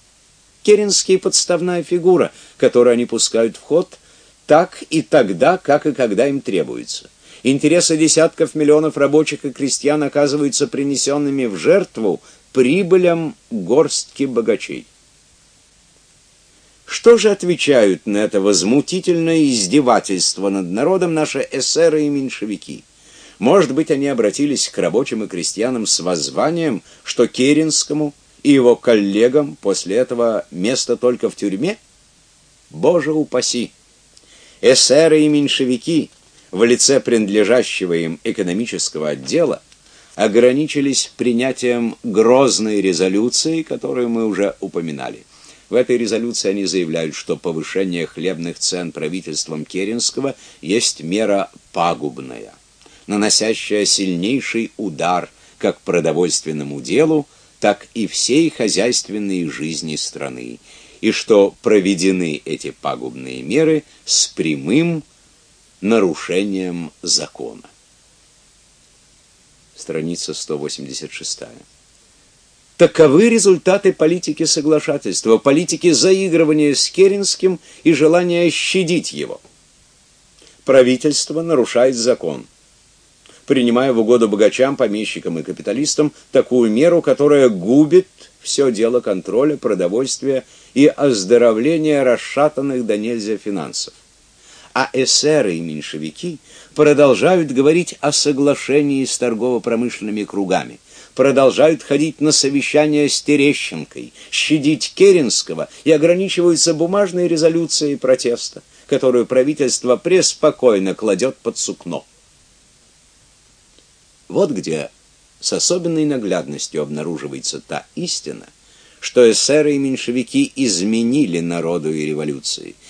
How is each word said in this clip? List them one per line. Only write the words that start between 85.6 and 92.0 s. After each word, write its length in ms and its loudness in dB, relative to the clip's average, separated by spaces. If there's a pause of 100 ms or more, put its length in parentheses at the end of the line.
такую 400 2
меру, 320 2
которая 460 4
губит 580 4 (340)
все 300 0
дело 300 0
контроля, 560 0
продовольствия 880 -2 (280)
и 140 6
оздоровления 1160 2